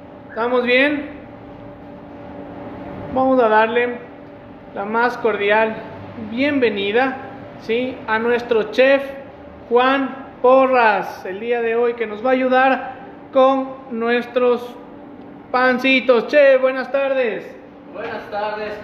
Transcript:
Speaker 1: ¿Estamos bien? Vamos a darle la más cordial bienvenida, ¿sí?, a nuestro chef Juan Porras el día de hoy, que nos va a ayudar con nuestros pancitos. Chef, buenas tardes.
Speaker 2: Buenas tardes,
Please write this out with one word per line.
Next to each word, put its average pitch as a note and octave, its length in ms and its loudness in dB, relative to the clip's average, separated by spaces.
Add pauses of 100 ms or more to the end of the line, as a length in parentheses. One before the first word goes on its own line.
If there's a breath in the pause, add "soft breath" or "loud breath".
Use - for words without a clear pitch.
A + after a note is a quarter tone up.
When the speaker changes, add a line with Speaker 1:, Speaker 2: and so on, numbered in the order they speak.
(300)
Speaker 1:
¿Estamos A#3+ 340 -2
bien? C#4 460 2 (2000)
Vamos C4 280 2
a A3 60 6
darle A#3 500 2 (760)
la G3+ 120 -6
más A#3 320 0
cordial G#3+ 580 2 (540)
bienvenida, B3 880 0 (420)
¿sí?, B3+ 360 -4 (100)
a A3 120 0
nuestro A#3 520 0
chef C4+ 320 4 (680)
Juan B3+ 600 2 (120)
Porras B3 840 4
el F#3+ 140 -10
día A#3 200 -2
de A3+ 160 -2
hoy, A#3+ 180 2
que A#3 120 -4
nos G#3 180 -8
va B3+ 60 2
a - 20 4
ayudar C4 600 2 (380)
con C4 380 4 (220)
nuestros A#3+ 840 0 (760)
pancitos. B3+ 800 2
Chef, C#4 340 6
buenas C4 280 -2
tardes. C4 640 -2 (380)
Speaker 2:
Buenas G#3+ 380 -10
tardes, G#3 420 -6 (120)